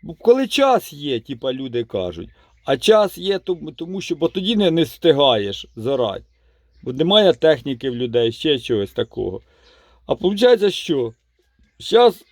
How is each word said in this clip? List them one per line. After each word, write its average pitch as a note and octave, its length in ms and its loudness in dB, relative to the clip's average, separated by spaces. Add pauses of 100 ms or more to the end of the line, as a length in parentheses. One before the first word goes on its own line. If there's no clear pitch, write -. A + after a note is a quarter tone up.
Бо E3 120 -14
коли B3 340 4
час C4 440 2
є, C#3+ 280 -6
типа, C3 320 -8
люди B2+ 320 -6
кажуть. F2+ 440 -8 (360)
А C#3 120 0
час G#3 420 2
є F#3+ 200 -4
тому, D#3 340 -8
тому F3+ 280 -10
що, E3 160 -8
бо D#3 120 -2
тоді G#3 280 -2
не, G3+ 140 2
не E3 120 2
встигаєш C3+ 840 0 (100)
зорать. A#2 460 -4 (600)
Бо B2+ 100 -10
немає F3+ 400 4
техніки C3+ 580 0
в B2 60 -6
людей, A#2+ 360 0
ще D3 260 -2
чогось G#2+ 340 -4
такого. G2+ 480 -8 (680)
А C#3+ 80 0
виходить, G3+ 600 2
що B2 400 -4 (640)
щас - 540 2